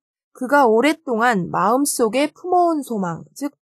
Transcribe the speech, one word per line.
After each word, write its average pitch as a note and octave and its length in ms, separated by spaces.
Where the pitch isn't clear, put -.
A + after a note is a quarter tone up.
그가 C4+ 340
오랫동안 A3+ 840
마음속에 B3 800
품어온 F4 520
소망, F3 420
즉 C#4+ 220